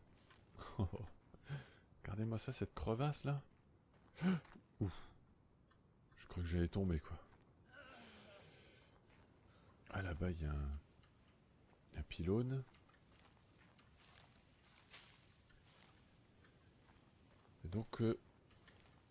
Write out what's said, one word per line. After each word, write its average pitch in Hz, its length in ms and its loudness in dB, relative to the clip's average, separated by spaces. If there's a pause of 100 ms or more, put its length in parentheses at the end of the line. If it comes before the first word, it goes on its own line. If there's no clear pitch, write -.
(760)
<laughs> - 0 - (1300)
Regardez-moi 110 340 0
ça, 131 160 -4
cette - 220 -2
crevasse, 131 480 2
là. 143 180 0 (800)
<gasps> - 580 0
Ouf. 98 140 0 (1200)
Je - 100 -18
crois 90 160 -2
que 82 60 0
j'allais 87 180 6
tomber, 92 320 2
quoi. - 180 -6 (2750)
Ah, 101 140 0
là-bas, 90 260 2
il 82 100 0
y 76 60 0
a 73 60 0
un, 71 280 0 (1160)
un 76 60 -4
pylône. 123 600 2 (4000)
Et 87 40 -4
donc, 107 320 0
euh, 113 180 6 (920)